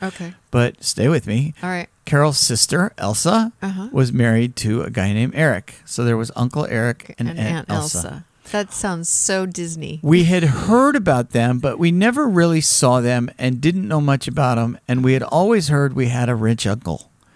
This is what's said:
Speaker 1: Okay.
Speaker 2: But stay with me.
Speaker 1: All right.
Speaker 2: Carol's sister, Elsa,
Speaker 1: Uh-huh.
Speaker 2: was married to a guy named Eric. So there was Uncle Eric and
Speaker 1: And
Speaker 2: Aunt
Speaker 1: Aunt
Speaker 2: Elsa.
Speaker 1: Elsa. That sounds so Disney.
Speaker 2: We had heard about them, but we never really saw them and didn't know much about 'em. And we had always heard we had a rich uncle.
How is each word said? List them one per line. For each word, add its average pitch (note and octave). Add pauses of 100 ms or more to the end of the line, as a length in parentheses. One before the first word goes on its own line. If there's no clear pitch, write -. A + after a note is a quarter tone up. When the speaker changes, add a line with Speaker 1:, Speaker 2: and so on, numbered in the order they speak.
Speaker 1:
Okay. F3+ (160)
Speaker 2:
But -
stay -
with D3+
me. C3+
Speaker 1:
All F3+
right. F3 (160)
Speaker 2:
Carol's D3
sister, D3+
Elsa, F#3+ (100)
Speaker 1:
Uh-huh. G3
Speaker 2:
was C3
married A#2+
to A2+
a -
guy G2+
named A2+
Eric. C3+ (100)
So -
there A#2
was A#2
Uncle B2
Eric A#2
and A#2
Speaker 1:
And -
Speaker 2:
Aunt A2
Speaker 1:
Aunt -
Speaker 2:
Elsa. -
Speaker 1:
Elsa. - (280)
That G#3
sounds E3+
so F#3+
Disney. E3
Speaker 2:
We E3+
had F3 (260)
heard C4
about C#3+
them, B2
but B2+
we E3+
never A#3+
really E3+
saw B2+
them A#2+
and B2
didn't F3+
know D#3
much C#3
about B2+
'em. A#2 (100)
And B2+
we C3
had C3
always F#3
heard C#3+
we C3
had B2
a B2
rich A2+
uncle. G2 (260)